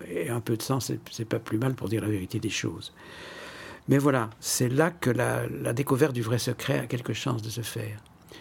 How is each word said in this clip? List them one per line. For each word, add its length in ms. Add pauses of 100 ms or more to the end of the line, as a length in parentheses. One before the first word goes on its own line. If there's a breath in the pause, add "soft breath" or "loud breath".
et 220
un 120
peu 160
de 40
sang, 200
c'est, 180 (100)
c'est 160
pas 140
plus 180
mal 160
pour 140
dire 140
la 80
vérité 300
des 100
choses. 440 (960 loud breath)
Mais 100
voilà, 320 (120)
c'est 260
là 240
que 180
la, 380
la 240
découverte 420
du 80
vrai 160
secret 420
a 60
quelque 280
chance 280
de 80
se 120
faire. 360 (440 loud breath)